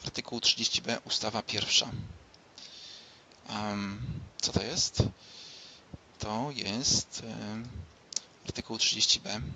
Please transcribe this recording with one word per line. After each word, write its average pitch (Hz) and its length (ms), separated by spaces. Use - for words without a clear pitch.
artykuł - 340
trzydzieści - 420
B, 117 240
ustawa 110 360
pierwsza. - 500
Em, 104 520
co - 100
to 101 120
jest? - 400
To 110 320
jest, 113 720
em, 110 440
artykuł 113 320
trzydzieści - 420
B 104 220